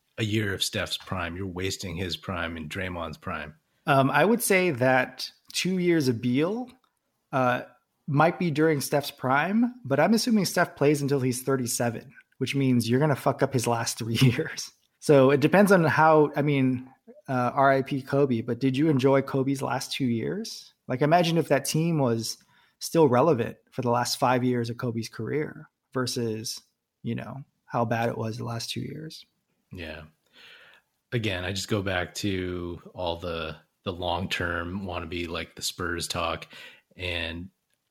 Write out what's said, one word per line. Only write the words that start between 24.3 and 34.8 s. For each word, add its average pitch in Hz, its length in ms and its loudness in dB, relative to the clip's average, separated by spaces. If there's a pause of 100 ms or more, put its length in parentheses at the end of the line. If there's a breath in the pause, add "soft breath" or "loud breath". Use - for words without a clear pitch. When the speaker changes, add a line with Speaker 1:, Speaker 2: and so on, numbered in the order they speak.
Speaker 2:
years 123 260 0
of 120 80 -8
Kobe's 117 320 -6
career 143 600 -8 (260)
versus, 117 680 -4 (440)
you 117 100 -4
know, 123 280 -10 (240)
how 120 180 -2
bad 117 240 -2
it - 100 -6
was 113 180 -6
the 117 80 -10
last 117 260 -8
two 123 100 -8
years. 151 440 -12 (480)
Speaker 1:
Yeah. 80 300 -12 (1080 loud breath)
Again, 101 320 -4
I 92 80 -4
just 98 160 -8
go 104 140 0
back 90 340 -4
to 90 680 -4 (120)
all 85 220 -4
the, 82 400 -8 (280)
the 95 80 -6
long-term 87 920 -4